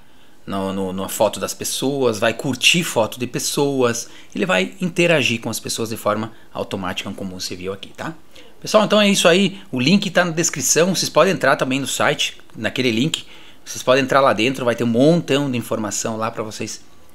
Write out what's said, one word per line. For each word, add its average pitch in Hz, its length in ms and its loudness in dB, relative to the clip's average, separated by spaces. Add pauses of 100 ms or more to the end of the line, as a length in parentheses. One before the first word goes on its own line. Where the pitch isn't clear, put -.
(460)
no, 98 280 -4
no, 95 180 -4
numa 95 160 -6
foto 101 320 0
das 95 140 -4
pessoas, 131 640 -2
vai 113 140 2
curtir 151 500 0
foto - 360 -2
de 123 80 -4
pessoas, 135 840 0 (260)
ele 202 100 -2
vai 185 360 0
interagir 165 580 2
com 120 100 -6
as 110 100 -4
pessoas 117 300 -6
de 110 80 -6
forma 107 360 -2 (200)
automática, 95 580 -6
como 92 280 -10
você - 160 -8
viu 90 160 -8
aqui, 98 180 -12
tá? 143 240 -10 (460)
Pessoal, 214 240 4
então 202 160 4
é 208 80 4
isso 196 200 4
aí, 185 340 4 (100)
o 127 80 -4
link 190 300 4
tá 180 160 2
na 170 60 -4
descrição, 160 640 0
vocês - 140 -2
podem 175 240 4
entrar 135 220 2
também 135 240 0
no 127 80 -4
site, - 500 0 (180)
naquele 120 360 0
link, 131 340 0 (380)
vocês - 200 -12
podem 131 200 6
entrar 135 160 2
lá 135 140 4
dentro, 127 320 0
vai 117 100 2
ter 120 80 -2
um 120 40 2
montão 139 600 4
de 123 80 -2
informação 110 600 -4
lá 110 120 -2
pra 117 140 -8
vocês 107 400 -10 (320)